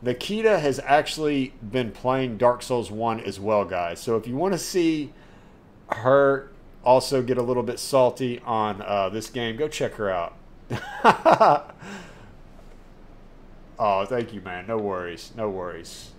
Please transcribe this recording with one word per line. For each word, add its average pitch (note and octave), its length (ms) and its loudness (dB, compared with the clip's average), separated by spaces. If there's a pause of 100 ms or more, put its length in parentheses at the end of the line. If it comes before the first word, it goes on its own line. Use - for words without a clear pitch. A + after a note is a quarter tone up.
Nikita G3+ 560 0
has C#3+ 260 0
actually C#3+ 680 0 (160)
been A#2+ 200 -2
playing B2+ 460 -2
Dark A#2+ 260 4
Souls A#2 280 -2
one A2+ 300 -2
as F#2+ 200 -8
well, G#2 240 2
guys. F2 360 -4
So A2+ 160 -2
if G#2+ 100 -2
you A#2+ 100 -6
wanna F3 220 0
see D#3+ 540 0 (800)
her C3+ 600 2 (340)
also B2+ 380 4
get B2 160 0
a B2 40 2
little B2 200 0
bit A2+ 160 -4
salty B2 600 0
on, G#2+ 420 -2
uh, G2 260 0
this G#2+ 220 -6
game, A2+ 260 -4
go D3+ 120 -4
check C3 260 -4
her G#2 160 -2
out. F2 240 -4 (340)
<laughs> - 1300 2 (1700)
Oh, G2+ 260 2
thank A#2 280 -4
you, G2+ 80 -10
man. F2+ 260 -10
No A2+ 120 -2
worries. F2+ 580 -6
No A2+ 120 -4
worries. F2+ 720 -10